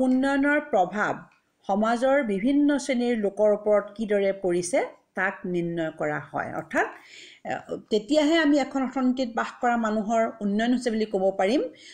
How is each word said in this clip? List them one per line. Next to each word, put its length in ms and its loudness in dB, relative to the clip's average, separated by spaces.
উন্নয়নৰ 600 2
প্ৰভাৱ 540 0
সমাজৰ 560 2
বিভিন্ন 560 2
শ্ৰেণীৰ 380 0
লোকৰ 360 2
ওপৰত 320 2
কিদৰে 360 0
পৰিছে, 460 -2
তাক 200 -2
নিৰ্ণয় 440 -2
কৰা 280 -4
হয়। 360 -6
অৰ্থাৎ, 340 -4
এ, 80 -6
তেতিয়াহে 480 2
আমি 200 4
এখন 240 -2
অৰ্থনীতিত 520 0
বাস 160 -2
কৰা 160 2
মানুহৰ 460 0
উন্নয়ন 320 0
হৈছে 180 0
বুলি 140 0
ক'ব 200 -2
পাৰিম, 260 2